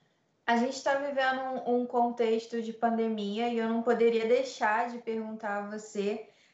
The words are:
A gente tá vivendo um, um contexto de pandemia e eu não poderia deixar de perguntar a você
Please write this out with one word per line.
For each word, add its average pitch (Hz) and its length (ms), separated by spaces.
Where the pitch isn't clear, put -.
A 240 120
gente 254 260
tá 277 140
vivendo 262 440
um, 247 180
um 247 40
contexto 233 760
de 220 120
pandemia 226 760
e 233 100
eu 226 100
não 233 140
poderia 226 440
deixar 240 640
de 240 80
perguntar 220 600
a 208 120
você 208 580